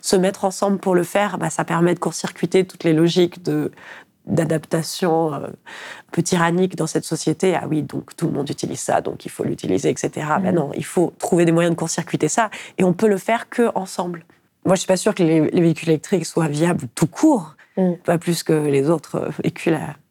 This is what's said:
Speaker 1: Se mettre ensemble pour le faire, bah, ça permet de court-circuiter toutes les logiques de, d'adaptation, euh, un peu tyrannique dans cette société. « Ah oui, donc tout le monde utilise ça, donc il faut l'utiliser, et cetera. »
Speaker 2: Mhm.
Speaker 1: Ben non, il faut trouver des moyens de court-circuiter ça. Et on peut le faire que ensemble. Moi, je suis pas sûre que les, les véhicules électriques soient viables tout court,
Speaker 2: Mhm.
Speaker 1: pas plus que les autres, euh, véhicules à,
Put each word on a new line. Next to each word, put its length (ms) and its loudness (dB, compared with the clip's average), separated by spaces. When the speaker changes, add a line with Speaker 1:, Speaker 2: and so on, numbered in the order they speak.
Speaker 1:
Se 160 2
mettre 260 0
ensemble 340 0
pour 160 0
le 100 4
faire, 340 0
bah, 120 -2
ça 140 -2
permet 300 2
de 60 -2
court-circuiter 680 0
toutes 180 -12
les 80 4
logiques 520 2
de, 280 -2
d'adaptation, 1080 0
euh, 40 -8
un 760 -16
peu 120 0
tyrannique 520 2
dans 120 -2
cette 180 -4
société. « 500 0
Ah 140 -4
oui, 140 0
donc 340 -10
tout 100 -2
le 60 -2
monde 160 -4
utilise 320 -6
ça, 180 0
donc 260 -8
il 40 -12
faut 160 -8
l'utiliser, 440 -2
et 80 0
cetera. » 420 -4
Speaker 2:
Mhm. 40 0
Speaker 1:
Ben 120 2
non, 200 0
il 100 -6
faut 320 0
trouver 280 2
des 80 4
moyens 200 2
de 60 -2
court-circuiter 480 -2
ça. 220 0
Et 60 2
on 80 4
peut 160 2
le 100 4
faire 320 -2
que 240 2
ensemble. 520 -6
Moi, 120 4
je 60 0
suis 60 -4
pas 100 4
sûre 180 0
que 80 2
les, 260 4
les 120 2
véhicules 280 2
électriques 360 0
soient 220 0
viables 460 0
tout 140 2
court, 480 2
Speaker 2:
Mhm. 260 2
Speaker 1:
pas 140 2
plus 260 -2
que 100 0
les 360 2
autres, 260 -2
euh, 140 -4
véhicules 320 -2
à, 220 -4